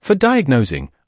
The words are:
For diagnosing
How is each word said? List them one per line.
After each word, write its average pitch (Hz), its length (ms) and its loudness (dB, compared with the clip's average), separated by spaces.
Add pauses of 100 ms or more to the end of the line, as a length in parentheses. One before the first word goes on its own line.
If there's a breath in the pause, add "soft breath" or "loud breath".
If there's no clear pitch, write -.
For - 140 0
diagnosing 135 760 0 (160)